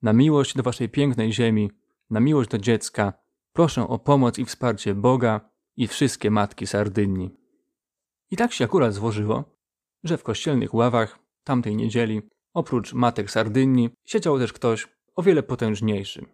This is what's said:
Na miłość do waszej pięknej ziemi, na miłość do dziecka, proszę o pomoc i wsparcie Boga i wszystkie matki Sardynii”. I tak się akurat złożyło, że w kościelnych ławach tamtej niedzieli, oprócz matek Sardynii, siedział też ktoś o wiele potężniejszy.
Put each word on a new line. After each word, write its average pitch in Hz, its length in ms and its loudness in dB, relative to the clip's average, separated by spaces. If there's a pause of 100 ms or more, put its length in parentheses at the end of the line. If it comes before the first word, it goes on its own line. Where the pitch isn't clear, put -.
Na 110 120 2
miłość 139 420 4
do 135 80 -2
waszej 120 260 -2
pięknej 117 440 0
ziemi, 107 380 2 (380)
na 110 100 -2
miłość 139 300 2
do 120 80 -4
dziecka, 107 560 0 (400)
proszę - 340 0
o - 120 -4
pomoc 135 400 2
i 123 60 -2
wsparcie 104 500 -4
Boga 117 540 0 (260)
i 120 120 -2
wszystkie - 440 -2
matki 104 360 -2
Sardynii”. 98 680 -2 (960)
I 185 60 -6
tak 240 160 0
się - 120 -2
akurat 120 280 2
złożyło, 107 500 -2 (600)
że 160 140 -2
w - 60 -10
kościelnych 117 500 -2
ławach 117 460 0 (240)
tamtej 117 320 -2
niedzieli, 110 460 -2 (320)
oprócz 127 400 -4
matek 117 380 0
Sardynii, 120 580 2 (160)
siedział 170 340 -2
też 117 140 -2
ktoś 113 340 -2 (280)
o 180 80 -4
wiele 165 200 4
potężniejszy. 107 920 -4